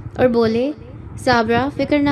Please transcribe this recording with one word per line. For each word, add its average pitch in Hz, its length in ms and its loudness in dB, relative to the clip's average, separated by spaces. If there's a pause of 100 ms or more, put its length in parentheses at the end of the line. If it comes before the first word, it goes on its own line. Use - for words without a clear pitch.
(160)
اور 254 100 4
بولے، 233 460 0 (460)
"صابرہ، 233 580 2
فکر 277 220 0
نہ 285 140 2